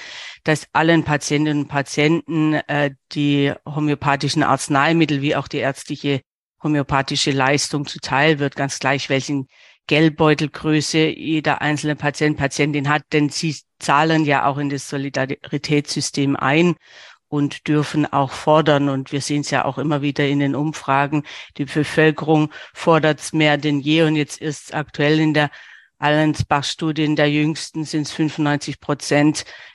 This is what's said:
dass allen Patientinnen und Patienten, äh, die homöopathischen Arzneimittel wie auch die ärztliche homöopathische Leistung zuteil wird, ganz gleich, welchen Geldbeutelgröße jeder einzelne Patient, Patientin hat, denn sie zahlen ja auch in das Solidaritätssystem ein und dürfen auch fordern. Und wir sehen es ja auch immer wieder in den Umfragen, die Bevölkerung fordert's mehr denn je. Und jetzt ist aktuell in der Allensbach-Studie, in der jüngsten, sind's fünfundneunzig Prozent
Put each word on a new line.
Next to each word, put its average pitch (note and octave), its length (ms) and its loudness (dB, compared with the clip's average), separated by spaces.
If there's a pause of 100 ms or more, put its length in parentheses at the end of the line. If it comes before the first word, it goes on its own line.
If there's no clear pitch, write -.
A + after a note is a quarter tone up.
(440)
dass D#3 280 0
allen E3 320 4
Patientinnen D3 600 0
und C#3 40 -8
Patienten, D#3 880 0
äh, D3 380 -2 (200)
die C#3+ 400 2 (140)
homöopathischen D3 760 -2
Arzneimittel D3 800 2
wie C#3+ 160 -2
auch C#3+ 100 -4
die D3 120 -8
ärztliche C#3 640 -4 (400)
homöopathische C#3+ 720 0
Leistung C#3 540 0
zuteil C#3+ 520 0
wird, C#3 180 -4
ganz C#3 220 -4
gleich, C3+ 320 -2
welchen C3+ 360 -2 (420)
Geldbeutelgröße D#3 1200 2
jeder D3 520 -2
einzelne D3 360 -2
Patient, D3+ 400 -2
Patientin C#3+ 520 -2
hat, D3+ 140 0 (100)
denn D3 180 2
sie D#3+ 260 -4 (240)
zahlen D#3 440 2
ja C#3+ 220 2
auch C#3 120 -2
in C#3+ 120 -4
das C#3 180 -8
Solidaritätssystem C#3 1500 -2
ein D#3+ 400 2 (500)
und C#3+ 400 -2
dürfen D3+ 400 0
auch C#3 240 0
fordern. D3+ 580 4
Und C3+ 220 -4
wir C#3 100 -4
sehen D3 200 -2
es C#3+ 100 -8
ja C#3 140 2
auch C3+ 140 -4
immer C#3+ 220 0
wieder C#3+ 280 -2
in C#3+ 100 0
den C#3 160 0
Umfragen, C#3+ 680 0 (320)
die C#3+ 80 -6
Bevölkerung D3+ 880 2 (200)
fordert's D#3 600 2
mehr D3+ 260 2
denn D3 220 0
je. D#3 240 2
Und D#3 100 2
jetzt D3 260 -4
ist - 320 -8
aktuell D3+ 460 0
in D#3 160 2
der D3+ 160 2 (480)
Allensbach-Studie, D3+ 1080 0
in D3+ 120 0
der D3+ 120 2
jüngsten, D3+ 560 -2
sind's D3 280 -6
fünfundneunzig D3 680 -2
Prozent D3 640 0 (300)